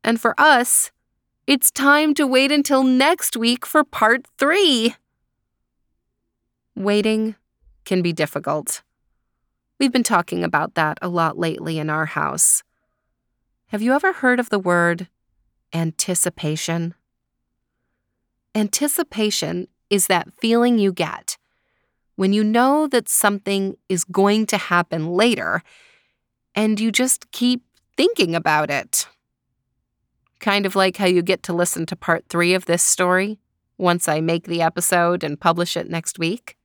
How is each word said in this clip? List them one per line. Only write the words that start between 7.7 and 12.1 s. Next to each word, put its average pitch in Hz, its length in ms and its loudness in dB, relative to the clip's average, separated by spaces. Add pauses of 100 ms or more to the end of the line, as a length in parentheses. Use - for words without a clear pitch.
can 185 180 0
be 170 100 0
difficult. 147 720 -6 (1000)
We've 269 100 2
been 247 140 0
talking 175 400 -2
about 165 320 -2
that 156 260 -2
a 180 60 -6
lot 165 280 -2
lately 160 440 -4
in 156 100 -6
our 156 160 -2
house. 151 560 -2 (1080)